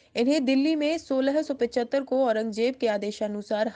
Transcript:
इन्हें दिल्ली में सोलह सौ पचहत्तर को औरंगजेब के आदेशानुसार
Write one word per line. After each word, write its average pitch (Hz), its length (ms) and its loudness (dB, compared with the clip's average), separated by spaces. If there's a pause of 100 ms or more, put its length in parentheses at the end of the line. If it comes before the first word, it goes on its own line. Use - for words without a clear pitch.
(160)
इन्हें 269 280 2
दिल्ली 269 320 2
में 302 220 0
सोलह 277 440 0
सौ 302 120 -6
पचहत्तर 240 460 -2
को 262 260 0
औरंगजेब 226 480 0
के 233 140 -2
आदेशानुसार 208 880 -4